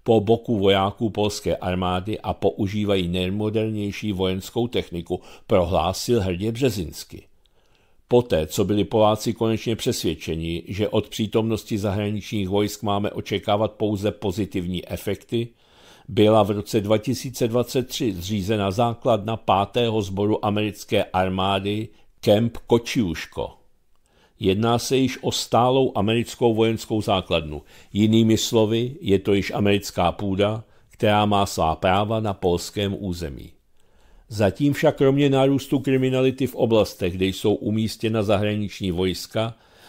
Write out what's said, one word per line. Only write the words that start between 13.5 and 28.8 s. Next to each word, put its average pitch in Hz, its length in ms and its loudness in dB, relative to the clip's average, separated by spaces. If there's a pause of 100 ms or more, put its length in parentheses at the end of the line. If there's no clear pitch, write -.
pouze 104 380 -2
pozitivní 92 800 -4
efekty, 117 600 -6 (600)
byla 107 340 6
v 98 80 2
roce 104 300 -2
dva 104 180 2
tisíce 123 500 -4
dvacet 120 400 -2
tři 117 240 -2
zřízena 98 580 -2
základna 113 640 0
pátého 110 680 0
sboru 101 420 -2
americké 104 600 -2
armády 95 840 -2 (320)
Camp 113 360 2
Kočiuško. - 920 -2 (880)
Jedná 110 380 2
se 131 180 -2
již 131 260 0
o 120 100 -2
stálou 127 600 2
americkou 113 600 0
vojenskou 113 480 0
základnu. 85 600 -2 (300)
Jinými 110 460 4
slovy, 117 600 0